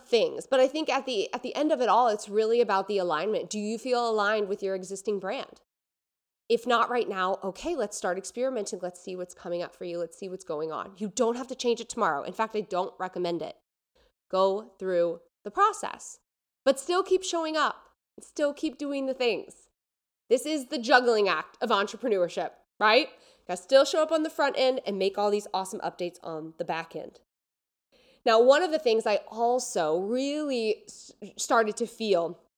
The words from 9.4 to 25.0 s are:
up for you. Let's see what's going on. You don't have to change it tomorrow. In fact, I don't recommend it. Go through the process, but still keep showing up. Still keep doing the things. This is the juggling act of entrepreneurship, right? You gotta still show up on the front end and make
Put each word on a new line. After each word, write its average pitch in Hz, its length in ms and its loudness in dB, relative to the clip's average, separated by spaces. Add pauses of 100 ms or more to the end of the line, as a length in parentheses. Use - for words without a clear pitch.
up - 100 -12
for - 120 -14
you. 170 140 -6
Let's 170 180 -8
see 196 100 -12
what's 180 160 -12
going 156 300 -6
on. 143 240 -8
You 196 180 -8
don't 233 220 2
have 247 100 -10
to - 80 -10
change 233 240 -2
it 233 80 -12
tomorrow. 165 360 0
In 185 100 -8
fact, 220 200 -4
I 208 80 -2
don't 185 380 -4
recommend 175 420 -4
it. - 140 -10 (720)
Go 196 500 0
through 170 420 0 (240)
the 202 60 -8
process, - 680 -2 (460)
but 269 120 4
still 359 260 0
keep 370 200 0
showing 320 320 -4
up. 285 220 0 (420)
Still 285 340 -2
keep 294 240 -6
doing 277 280 -4
the 262 80 -2
things. 240 400 -2 (760)
This 240 160 4
is 302 200 -2
the 302 120 -6
juggling 240 520 4
act 160 320 -4
of 226 80 -2
entrepreneurship, 202 800 0 (300)
right? 220 280 4 (360)
You - 40 -16
gotta 180 140 -8
still 269 220 6
show 311 180 2
up 311 100 0
on 311 120 2
the 311 60 -4
front 285 280 -2
end 262 280 2
and 202 120 -4
make 190 200 0